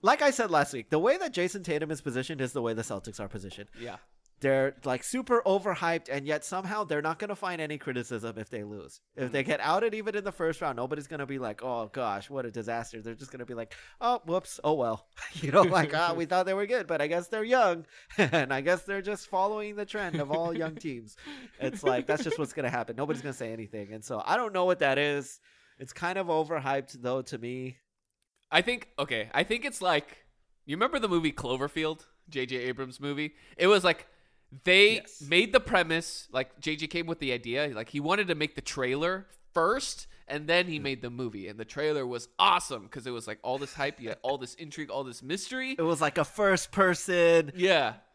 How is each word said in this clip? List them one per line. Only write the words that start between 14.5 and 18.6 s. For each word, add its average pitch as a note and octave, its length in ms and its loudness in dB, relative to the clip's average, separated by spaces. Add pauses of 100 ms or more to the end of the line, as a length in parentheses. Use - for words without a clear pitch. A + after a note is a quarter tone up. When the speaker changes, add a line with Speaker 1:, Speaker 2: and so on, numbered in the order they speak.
Speaker 1:
oh, D3+ 120 4
well." - 320 -2 (100)
<laughs> - 240 -10
You C#3 100 -2
know, F#3 120 10
like, E3+ 320 4
"Ah, E3+ 180 2
we E3+ 120 -2
thought F3+ 200 2
they F#3+ 80 0
were G3+ 140 0
good, A#3 180 0
but D#3+ 160 0
I - 60 2
guess F3 220 -2
they're A3 140 -2
young, G#3+ 440 4 (140)
<laughs> - 180 -14
and C#3 340 4
I C3+ 80 0